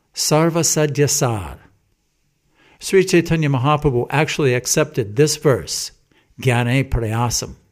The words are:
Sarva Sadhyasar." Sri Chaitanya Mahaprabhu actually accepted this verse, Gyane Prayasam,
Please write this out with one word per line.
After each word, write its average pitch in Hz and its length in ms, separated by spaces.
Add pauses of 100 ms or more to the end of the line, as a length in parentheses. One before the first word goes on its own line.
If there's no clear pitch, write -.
(160)
Sarva 160 480
Sadhyasar." 135 960 (1200)
Sri 190 240
Chaitanya 165 460
Mahaprabhu 139 600
actually 139 460
accepted 120 600
this 147 200
verse, - 560 (500)
Gyane 123 480
Prayasam, 117 680 (140)